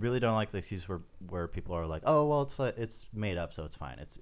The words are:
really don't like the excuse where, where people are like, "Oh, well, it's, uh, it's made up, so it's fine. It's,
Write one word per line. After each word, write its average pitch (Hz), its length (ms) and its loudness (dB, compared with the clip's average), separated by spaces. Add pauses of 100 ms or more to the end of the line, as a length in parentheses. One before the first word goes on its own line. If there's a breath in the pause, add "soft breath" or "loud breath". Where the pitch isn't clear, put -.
really 120 180 4
don't 117 160 4
like 107 160 4
the 101 80 -2
excuse 90 300 -6
where, 90 140 -4 (260)
where 87 180 -2
people 87 300 -4
are 82 100 0
like, 80 180 -2
"Oh, 151 220 6
well, 147 160 4
it's, 135 160 -4
uh, 127 180 2
it's 117 380 -6
made 104 240 0
up, 85 140 -4
so 78 120 -8
it's 76 120 -10
fine. 64 240 -10
It's, - 220 -12